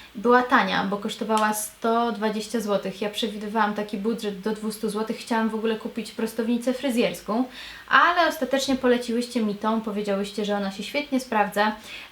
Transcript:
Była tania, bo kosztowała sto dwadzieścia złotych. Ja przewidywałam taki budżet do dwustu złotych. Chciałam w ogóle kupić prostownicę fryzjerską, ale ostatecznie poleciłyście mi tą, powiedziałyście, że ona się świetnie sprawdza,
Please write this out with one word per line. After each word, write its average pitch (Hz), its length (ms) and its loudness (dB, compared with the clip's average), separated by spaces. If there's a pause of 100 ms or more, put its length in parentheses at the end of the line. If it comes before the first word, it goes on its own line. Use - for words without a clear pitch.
(140)
Była 240 280 6
tania, 190 420 2
bo 196 120 0
kosztowała 214 580 0
sto 233 580 0
dwadzieścia 214 480 -2
złotych. 196 420 -2
Ja 208 80 -2
przewidywałam 208 640 -2
taki 208 220 -4
budżet 202 440 -2
do 220 120 -2
dwustu 214 380 -4
złotych. 220 260 -4
Chciałam 226 320 0
w 208 60 -2
ogóle 220 220 0
kupić - 360 -8
prostownicę 233 640 -2
fryzjerską, 233 680 0 (440)
ale 330 400 6
ostatecznie 262 480 0
poleciłyście 240 640 2
mi 208 140 0
tą, 220 260 0
powiedziałyście, 202 640 -2
że 202 120 0
ona 196 140 -2
się 196 120 -8
świetnie 277 380 -2
sprawdza, 208 560 2 (360)